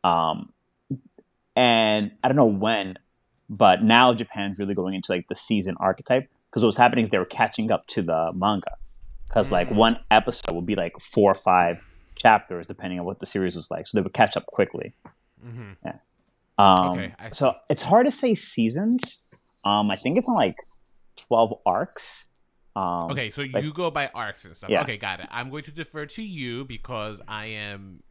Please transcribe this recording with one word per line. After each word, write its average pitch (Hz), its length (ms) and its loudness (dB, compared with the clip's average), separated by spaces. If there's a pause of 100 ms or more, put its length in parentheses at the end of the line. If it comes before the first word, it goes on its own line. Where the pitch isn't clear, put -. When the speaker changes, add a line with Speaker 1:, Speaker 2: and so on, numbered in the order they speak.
Speaker 1:
Um, 82 480 0 (1040)
and 110 560 2 (100)
I 131 60 0
don't 131 80 2
know 139 100 6
when, 101 520 -2 (500)
but 101 340 4
now 120 320 8
Japan's 101 440 -6
really 101 160 -4
going 92 200 -4
into, 92 180 -6
like, 90 160 -4
the - 60 -8
season 95 440 -2
archetype, 127 500 0 (220)
'cause 107 120 0
what 117 60 6
was 101 80 2
happening 120 280 4
is 110 60 -6
they 101 80 2
were 90 60 0
catching 110 460 -2
up - 180 0
to 107 140 -2
the 82 320 -2
manga. 98 420 -2 (520)
'Cause, - 240 0
like, 90 160 2
Speaker 2:
Mm. - 80 -2
Speaker 1:
one 113 240 4 (100)
episode 107 440 2
would 87 120 -6
be, 104 80 -2
like, 87 260 -6
four 101 300 4
or 95 40 4
five 87 480 2 (340)
chapters, 101 500 2
depending 90 320 -10
on 87 60 -6
what 95 160 -8
the 92 60 -10
series 92 280 -2
was 82 160 -12
like. 82 160 -8
So - 120 -4
they 95 40 2
would - 120 -6
catch - 220 2
up - 100 -6
quickly. - 480 -4 (500)
Speaker 2:
Mm-hmm. 113 280 -16 (120)
Speaker 1:
Yeah. - 140 -10 (580)
Um, 92 320 8 (100)
Speaker 2:
Okay, 95 200 -10
I 110 120 -18
Speaker 1:
so 131 220 0
Speaker 2:
see. - 60 -10 (100)
Speaker 1:
it's 151 140 -2
hard 240 240 4
to 285 40 2
say 247 240 -2
seasons. 180 1120 -4 (200)
Um, 104 260 2
I 95 60 -2
think 147 220 -2
it's 254 100 -2
on, 240 60 -2
like, 117 200 0 (720)
twelve 113 360 2
arcs. - 640 -6 (460)
Um, 87 360 -4
Speaker 2:
Okay, 127 200 -6
so 139 120 -10
Speaker 1:
like 131 200 -6
Speaker 2:
you 151 100 -6
go 165 180 -4
by 143 240 -4
arcs 107 300 -10
and 82 120 -20
stuff. 101 140 -10
Speaker 1:
Yeah. 98 120 2
Speaker 2:
Okay, 113 140 -6
got 95 240 -8
it. 82 100 -14
I'm 123 200 -10
going 147 140 -12
to 156 80 -20
defer 151 340 -12
to 220 160 -14
you 139 420 -10
because 110 640 -10
I 107 180 -10
am 101 640 -12